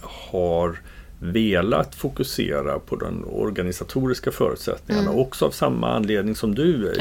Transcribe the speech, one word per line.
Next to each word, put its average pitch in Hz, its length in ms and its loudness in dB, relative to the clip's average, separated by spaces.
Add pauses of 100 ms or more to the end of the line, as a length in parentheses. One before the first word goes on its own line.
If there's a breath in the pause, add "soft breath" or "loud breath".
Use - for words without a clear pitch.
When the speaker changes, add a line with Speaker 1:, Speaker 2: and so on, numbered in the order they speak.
Speaker 1:
har 85 800 0 (400 loud breath)
velat 107 760 2
fokusera 73 840 -2
på - 180 -6
de 85 320 -6
organisatoriska 107 1040 -2
förutsättningarna, - 800 0
Speaker 2:
Mm. 123 100 4
Speaker 1:
också 135 260 0
av 143 40 0
samma 120 420 0
anledning 107 420 2
som 107 200 0
du, 135 380 4
eh, - 80 0